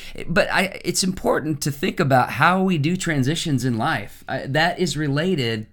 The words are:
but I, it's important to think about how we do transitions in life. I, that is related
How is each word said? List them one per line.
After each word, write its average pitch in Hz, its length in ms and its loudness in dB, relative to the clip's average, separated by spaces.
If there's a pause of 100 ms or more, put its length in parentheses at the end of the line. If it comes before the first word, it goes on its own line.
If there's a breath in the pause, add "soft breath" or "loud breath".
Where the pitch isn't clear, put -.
(280 loud breath)
but 165 240 2
I, - 320 -2
it's - 200 -2
important 156 580 -2
to 151 100 -2
think - 280 -4
about 135 320 4
how 170 320 4
we 185 160 2
do 165 180 2
transitions 143 640 0
in 123 140 0
life. 120 500 -4
I, 127 200 -6
that 151 320 0
is 156 180 0
related 143 760 0